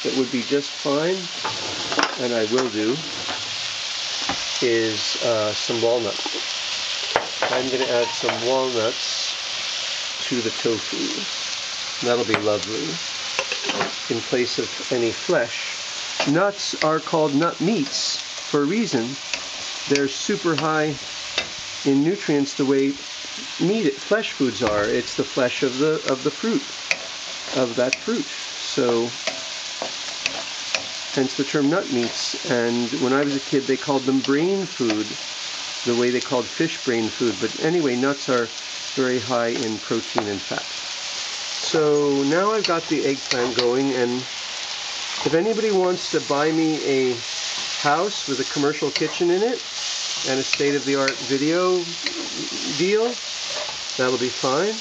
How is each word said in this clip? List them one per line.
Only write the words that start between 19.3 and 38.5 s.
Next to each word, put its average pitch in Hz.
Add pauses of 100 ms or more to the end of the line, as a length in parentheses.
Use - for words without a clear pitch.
They're 139
super 170
high 156 (960)
in 139
nutrients 151
the 147
way 139 (680)
meat, 180
flesh -
foods 120
are. 104
It's 120
the -
flesh -
of 131
the, 156 (160)
of 131
the 147
fruit, 220 (1000)
of 120
that 127
fruit. 214 (360)
So, 120 (2000)
hence 135
the 143
term 143
nut 165
meats. 120
And 120 (100)
when 127
I 139
was 143
a 139
kid, 135
they 131
called 131
them 135
brain 165
food, 107 (840)
the 117
way 123
they 123
called 123
fish 165
brain 117
food. 117
But 110
anyway, 160
nuts 139
are 120 (460)